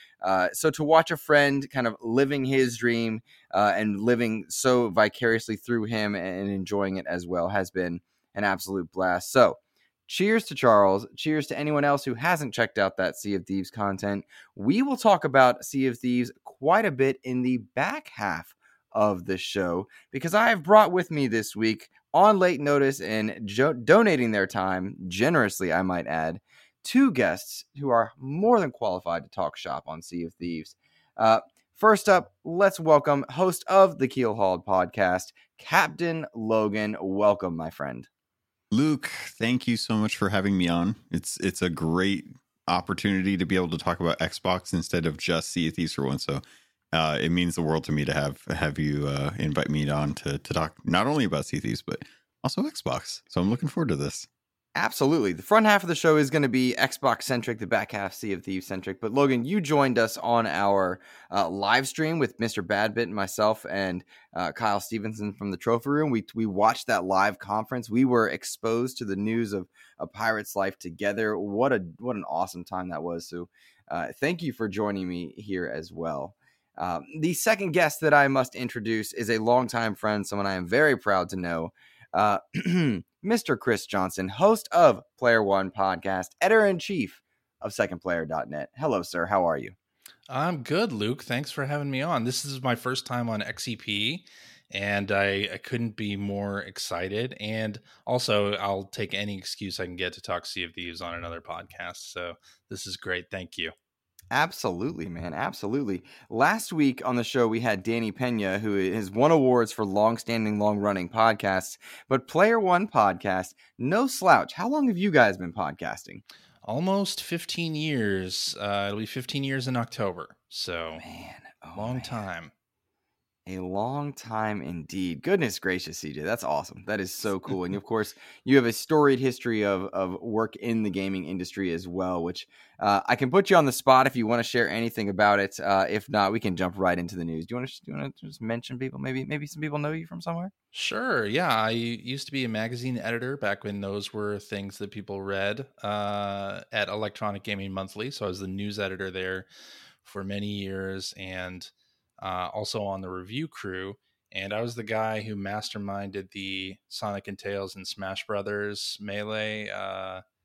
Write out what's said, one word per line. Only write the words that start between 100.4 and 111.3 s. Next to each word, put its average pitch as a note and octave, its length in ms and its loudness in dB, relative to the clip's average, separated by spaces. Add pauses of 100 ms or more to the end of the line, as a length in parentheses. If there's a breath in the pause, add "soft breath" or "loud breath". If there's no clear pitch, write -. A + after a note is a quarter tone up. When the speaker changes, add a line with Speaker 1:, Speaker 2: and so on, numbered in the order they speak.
Speaker 3:
Sea - 160 -8
of E2+ 100 -10
Thieves F2 300 -12
on E2+ 120 -8
another E2+ 280 -10
podcast. F2 720 -14
So F2 220 -8 (360 soft breath)
this G2 160 -12
is F#2 100 -10
great. F2+ 340 -6
Thank F#2 280 -10
you. E2 140 -6 (600)
Speaker 1:
Absolutely, A#2+ 760 -2
man. E2+ 260 -10
Absolutely. G#2 680 -4 (240 loud breath)
Last E3 440 0
week C#3+ 320 2
on B2 120 0
the A#2+ 80 0
show, A#2+ 240 2
we A2+ 100 0
had A2 240 -2
Danny A2+ 300 -2
Pena, G#2+ 480 -2
who G#2+ 160 0 (160)
has G2+ 180 -4
won B2 220 4
awards B2+ 400 6
for A2 120 -2
longstanding, G#2+ 760 0
long-running G2+ 480 2
podcasts. G#2+ 720 2 (300 loud breath)